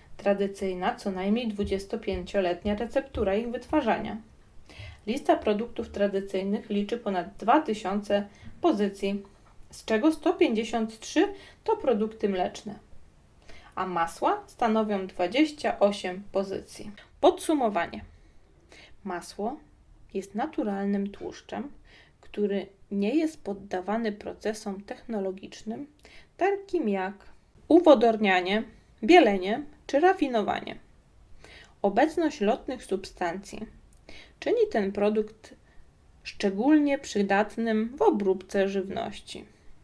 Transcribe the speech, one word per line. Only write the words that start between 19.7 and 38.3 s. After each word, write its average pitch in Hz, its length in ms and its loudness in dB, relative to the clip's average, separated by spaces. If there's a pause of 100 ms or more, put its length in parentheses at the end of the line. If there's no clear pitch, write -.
jest 190 220 -8
naturalnym 202 760 -2
tłuszczem, - 600 -10 (500)
który 202 460 -4 (240)
nie 208 240 0
jest 320 280 0
poddawany 202 680 -4
procesom 208 680 -8
technologicznym, 214 1040 -8 (500)
takim 359 520 0
jak 196 240 -2 (540)
uwodornianie, 220 960 6 (400)
bielenie 220 600 6 (240)
czy 277 120 2
rafinowanie. 277 760 2 (1040)
Obecność 294 600 2
lotnych 240 440 -2
substancji 196 800 -6 (760)
czyni 415 320 2
ten 202 200 0
produkt 214 640 -2 (680)
szczególnie 277 760 2
przydatnym 220 1000 0
w - 40 0
obróbce 196 680 2